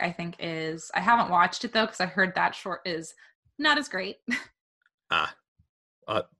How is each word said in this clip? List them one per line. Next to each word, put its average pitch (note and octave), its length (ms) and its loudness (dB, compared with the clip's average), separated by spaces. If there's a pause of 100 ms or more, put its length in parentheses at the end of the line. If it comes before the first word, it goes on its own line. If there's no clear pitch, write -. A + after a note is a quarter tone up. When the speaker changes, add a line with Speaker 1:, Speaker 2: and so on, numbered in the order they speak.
Speaker 1:
I F3 100 0
think, E3+ 280 -8
is, D#3+ 540 -6
I - 60 0
haven't G#3 300 4
watched F3 340 4
it, A3+ 80 -6
though, A3 140 2
'cause - 140 -6
I F#3 60 0
heard F#3 280 0
that F3 200 2
short - 300 -8
is E3 300 -6 (440)
not D4 200 4
as D4 100 -4
great. F#3 300 -6 (100)
<laughs> - 0 - (840)
Speaker 2:
Ah. D#2+ 220 0 (720)
Uh, A2 160 0 (180)